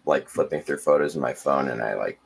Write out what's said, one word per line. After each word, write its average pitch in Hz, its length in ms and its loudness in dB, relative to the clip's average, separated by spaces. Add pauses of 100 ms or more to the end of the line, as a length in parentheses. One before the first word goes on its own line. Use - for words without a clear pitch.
like, 71 240 2
flipping 76 340 -2
through 71 160 -4
photos 73 380 2
on 76 60 -2
my 64 100 -2
phone, 69 360 0
and 60 140 -4
I, 52 120 -2
like, 50 320 -6